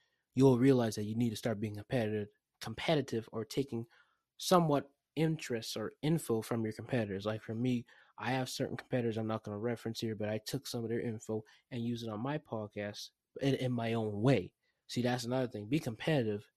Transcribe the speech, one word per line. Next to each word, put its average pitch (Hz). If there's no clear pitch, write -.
you'll 127
realize 123
that 107
you 107
need 120
to 107
start 110
being 104
competitive, 107
competitive 117
or 113
taking 117
somewhat 160
interest 151
or 107
info 147
from 113
your 110
competitors. 104
Like 110
for 113
me, 120
I 113
have 127
certain -
competitors 117
I'm 113
not 110
gonna 104
reference 113
here, 110
but 104
I 110
took -
some 120
of 113
their 113
info 110
and 120
used 117
it 113
on 104
my 139
podcast 104
in, 139
in 127
my 117
own 107
way. 110
See, -
that's 123
another 127
thing. 107
Be 127
competitive. 117